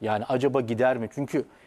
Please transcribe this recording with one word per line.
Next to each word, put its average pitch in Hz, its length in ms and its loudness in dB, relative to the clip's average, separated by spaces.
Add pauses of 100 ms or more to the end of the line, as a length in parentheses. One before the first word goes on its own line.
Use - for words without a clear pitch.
Yani 107 240 -2
acaba 131 360 2
gider 117 360 2
mi? 113 180 -6
Çünkü 143 300 -2 (220)